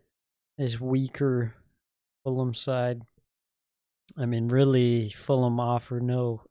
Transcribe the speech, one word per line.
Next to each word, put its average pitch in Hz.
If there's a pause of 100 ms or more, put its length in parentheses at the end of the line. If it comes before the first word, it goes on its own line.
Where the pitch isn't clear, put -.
(560)
this 117
weaker 127 (680)
Fulham 127
side. 123 (1120)
I 131
mean, 117
really, 123
Fulham 123
offer 120
no 123